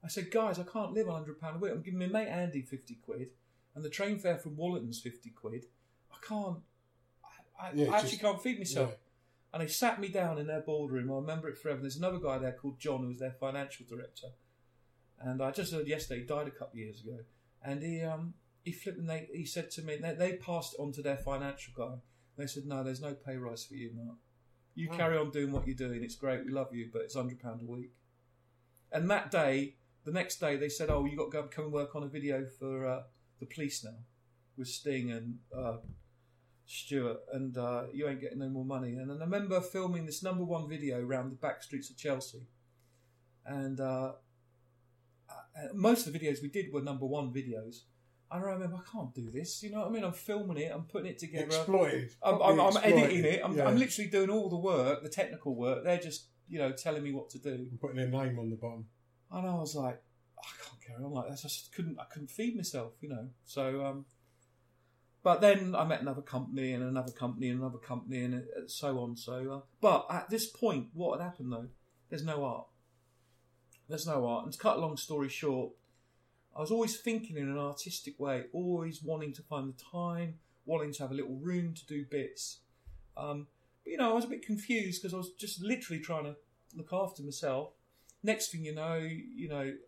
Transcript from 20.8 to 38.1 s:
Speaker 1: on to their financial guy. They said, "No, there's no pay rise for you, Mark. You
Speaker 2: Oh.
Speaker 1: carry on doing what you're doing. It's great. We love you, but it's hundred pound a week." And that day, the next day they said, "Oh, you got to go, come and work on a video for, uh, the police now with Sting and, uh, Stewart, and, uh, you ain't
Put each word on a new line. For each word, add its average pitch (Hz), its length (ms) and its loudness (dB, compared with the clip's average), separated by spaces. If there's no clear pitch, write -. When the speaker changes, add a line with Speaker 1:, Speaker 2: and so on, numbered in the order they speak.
Speaker 1:
on 143 100 -4
to 139 100 -8
their 139 160 0
financial 139 580 -4
guy. 127 200 -6
They 143 80 -4
said, 139 220 -8
"No, 135 160 -4
there's 131 180 -4
no 147 140 -6
pay 135 220 -8
rise 120 280 -6
for - 80 -16
you, 117 220 -8
Mark. 117 220 -10
You 165 160 -4
Speaker 2:
Oh. 170 40 -4
Speaker 1:
carry 165 220 4
on 151 140 2
doing 143 200 0
what 135 140 0
you're 135 100 0
doing. 120 280 -2
It's 117 120 -8
great. 135 300 0
We 131 60 -4
love 135 240 0
you, 117 180 -6
but 113 80 0
it's - 140 -6
hundred 123 240 -2
pound 117 240 -8
a - 20 -8
week." 123 260 -8
And 165 180 2
that 190 220 4
day, 139 440 4
the 151 60 -2
next 180 260 -2
day 147 160 2
they 143 140 0
said, 156 200 0
"Oh, 143 140 6
you 143 140 0
got 156 80 2
to - 60 -6
go, 151 180 0
come 156 160 -6
and 151 80 -4
work 143 200 0
on 151 100 -4
a 143 40 -6
video 139 380 -2
for, 131 420 -4
uh, 127 160 0
the - 40 -8
police - 380 -6
now 113 140 -12
with 127 120 -6
Sting 131 420 -2
and, 117 280 -6
uh, 123 240 -4
Stewart, 123 540 -2
and, 131 240 -4
uh, 123 340 0
you 147 160 -2
ain't 135 140 -4